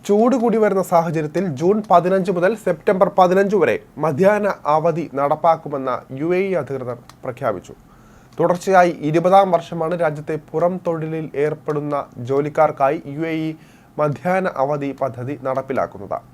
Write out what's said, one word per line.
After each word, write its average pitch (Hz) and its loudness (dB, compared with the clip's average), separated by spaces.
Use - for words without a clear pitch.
ചൂട് 226 4
കൂടി 226 0
വരുന്ന 196 2
സാഹചര്യത്തിൽ 165 0
ജൂൺ 175 0
പതിനഞ്ച് 185 4
മുതൽ 180 2
സെപ്റ്റംബർ 190 0
പതിനഞ്ച് 190 4
വരെ 143 4
മധ്യാഹ്ന 190 2
അവധി 156 0
നടപ്പാക്കുമെന്ന് 143 0
യു 160 -2
എ 185 0
ഇ 196 -2
അധികൃതർ 127 -6
പ്രഖ്യാപിച്ചു. 120 -6
തുടർച്ചയായി 175 4
ഇരുപതാം 180 4
വർഷമാണ് 165 -2
രാജ്യത്തെ 156 -4
പുറം 175 0
തൊഴിലിൽ 160 -6
ഏർപ്പെടുന്ന 147 -4
ജോലിക്കാർക്കായി 147 0
യു 143 -12
എ 160 -4
ഇ 160 -4
മധ്യാഹ്ന 180 -2
അവധി 139 -2
പദ്ധതി 127 -6
നടപ്പിലാക്കുന്നത്. 127 -4